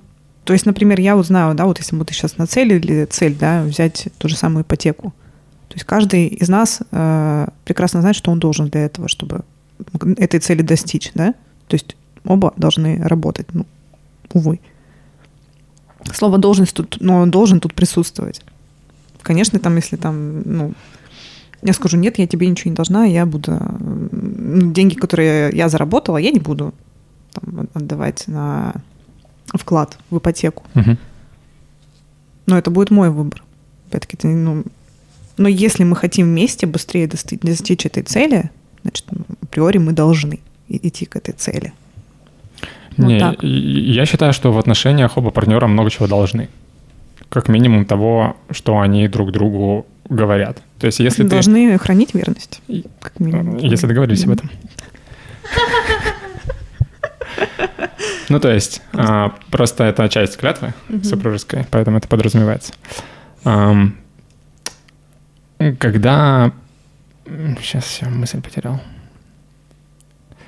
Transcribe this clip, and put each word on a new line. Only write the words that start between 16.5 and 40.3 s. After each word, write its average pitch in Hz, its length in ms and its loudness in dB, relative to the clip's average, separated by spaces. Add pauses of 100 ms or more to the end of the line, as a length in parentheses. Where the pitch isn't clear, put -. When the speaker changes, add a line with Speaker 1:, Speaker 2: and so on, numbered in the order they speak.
Speaker 1:
тут, - 260 -8
но 180 260 4
должен 185 340 4
тут 160 140 -6
присутствовать. - 680 -2 (800)
Конечно, 196 360 0
там, 170 180 0
если 165 200 -4
там, 151 480 -6
ну, 160 280 -4 (920)
я 190 120 0
скажу: 170 240 0
"Нет, 208 200 0
я 190 80 2
тебе 175 220 0
ничего 180 220 -2
не 160 60 -4
должна, 180 280 2
я 175 220 2
буду, 151 260 -4
м, - 1200 -4
деньги, 190 220 4
которые 156 580 0
я 165 160 2
заработала, 160 500 0
я 185 120 0
не 277 100 2
буду 147 320 -6 (600)
там - 420 -10
отдавать 147 540 -6
на 147 440 -6 (800)
вклад - 440 -2 (120)
в 170 80 -4
ипотеку". 165 440 -4 (120)
Speaker 2:
Мгм. 117 220 4 (1500)
Speaker 1:
Но 180 100 4
это 170 140 0
будет 196 200 2
мой 196 200 4
выбор. 147 320 -6 (460)
Опять-таки, - 280 -10
это, - 120 -2
ну, 160 360 0 (720)
но 202 120 4
если 196 360 2
мы 175 120 2
хотим 180 300 0
вместе 170 400 0
быстрее 165 400 -2
дости-, - 360 -8
достичь 170 440 -2
этой - 180 -6
цели, 226 460 0 (320)
значит, - 280 -10
ну, - 140 -8 (180)
априори 170 360 0
мы 160 140 2
должны 156 460 2 (300)